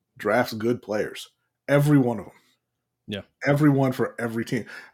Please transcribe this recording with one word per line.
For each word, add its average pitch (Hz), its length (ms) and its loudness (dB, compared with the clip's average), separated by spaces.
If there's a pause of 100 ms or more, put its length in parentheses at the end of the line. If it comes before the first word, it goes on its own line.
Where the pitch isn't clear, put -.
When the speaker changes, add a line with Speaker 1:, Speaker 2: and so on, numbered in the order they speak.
(180)
Speaker 1:
drafts 113 360 0
good 117 280 -4
players. - 480 -6 (400)
Every 143 280 4
one 120 220 2
of 90 60 -12
them. - 80 -20 (720)
Speaker 2:
Yeah. 101 140 -8 (240)
Speaker 1:
Every 143 240 4
one 135 220 2
for 117 280 -4
every 113 260 -6
team. 117 200 -6 (280)